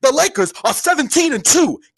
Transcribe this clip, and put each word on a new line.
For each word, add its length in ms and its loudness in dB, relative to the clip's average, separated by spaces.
The 100 4
Lakers 400 0
are 100 0
seventeen 580 0
and 120 -6
two. 360 2